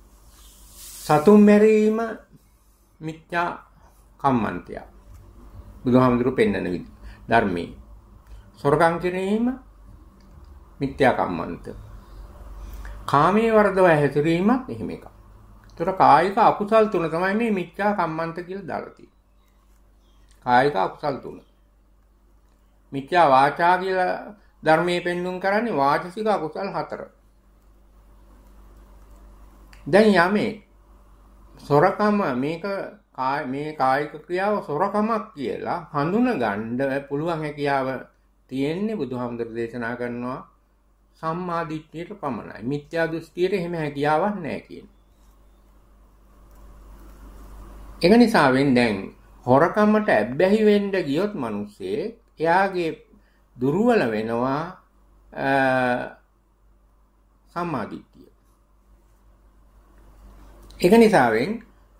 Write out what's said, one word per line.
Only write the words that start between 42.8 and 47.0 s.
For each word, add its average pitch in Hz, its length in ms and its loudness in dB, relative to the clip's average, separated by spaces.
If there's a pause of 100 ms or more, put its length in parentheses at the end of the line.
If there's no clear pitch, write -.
දෘෂ්ටියට 175 460 -4
එහෙම 175 200 -4
හැකියාවක් 156 640 -2
නැහැ 127 260 -8
කියන. - 260 -20 (3250)